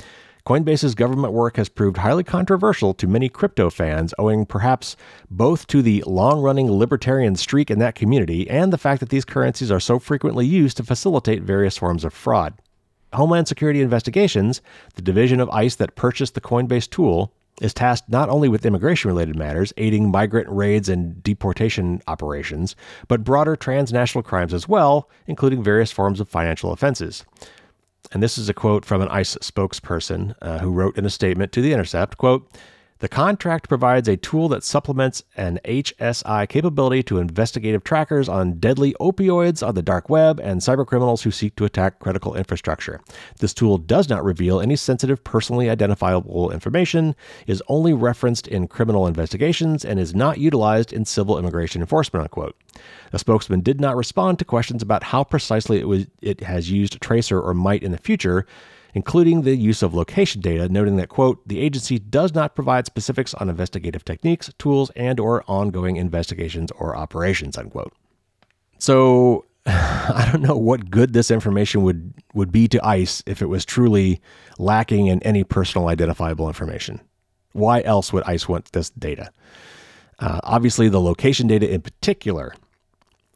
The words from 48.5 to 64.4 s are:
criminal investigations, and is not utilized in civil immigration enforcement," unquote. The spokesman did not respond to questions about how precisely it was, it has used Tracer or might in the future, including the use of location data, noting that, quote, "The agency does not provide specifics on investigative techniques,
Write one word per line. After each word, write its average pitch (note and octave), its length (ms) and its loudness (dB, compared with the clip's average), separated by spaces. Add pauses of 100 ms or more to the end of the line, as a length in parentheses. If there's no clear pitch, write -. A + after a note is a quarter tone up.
criminal G#2+ 380 0
investigations, C#3 760 -2
and G#2 160 -2
is E2+ 160 -4
not C3+ 220 0
utilized A2+ 560 2
in A2 100 -4
civil G2+ 340 0
immigration E2+ 440 -4
enforcement," F#2+ 420 -2
unquote. D2 320 -10 (560)
The G2 80 -4
spokesman G#2+ 400 0
did C3+ 220 0
not C3+ 160 0
respond F3+ 420 0
to F3+ 60 -6
questions A#2 360 -2
about G#2 220 -2
how C3+ 220 0
precisely A2 540 0
it - 80 -4
was, G2 200 0 (140)
it G2 200 -6
has F2 300 -4
used G2+ 300 0
Tracer A2+ 400 0
or F2+ 120 -2
might F#2+ 300 0
in F#2 80 -4
the E2+ 60 -4
future, F#2+ 480 0 (480)
including E3 480 4
the C3+ 140 2
use A2 280 2
of E2+ 100 0
location E2+ 480 -2
data, F2 280 -2
noting G2+ 260 2
that, F#2 140 -2
quote, - 360 0
"The G2+ 140 -6
agency C3 400 -2
does C#3 340 0
not D3+ 220 -2
provide B2+ 300 0
specifics - 500 -6
on G2 140 -4
investigative F2 560 -6
techniques, D#3+ 520 -4